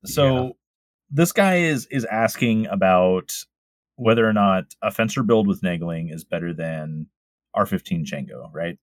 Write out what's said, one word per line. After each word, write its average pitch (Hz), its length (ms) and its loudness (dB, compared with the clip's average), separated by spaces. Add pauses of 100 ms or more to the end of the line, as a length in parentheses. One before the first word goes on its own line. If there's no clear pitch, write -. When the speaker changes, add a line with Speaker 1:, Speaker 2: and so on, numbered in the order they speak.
Speaker 1:
So 131 400 2
Speaker 2:
Yeah. 127 40 -8 (600)
Speaker 1:
this 165 220 2
guy 190 240 4
is, 156 340 0
is 127 140 -2
asking 110 600 0
about 92 680 2 (680)
whether 113 280 4
or 107 60 2
not 98 480 2
a 107 100 -2
fencer 113 320 -2
build 110 240 4
with 95 140 0
Nagling 85 520 -4
is 80 100 -14
better 85 300 -6
than 78 540 -8 (460)
R 101 120 2
fifteen 85 400 -4
Django, 64 480 -12
right? 85 300 -6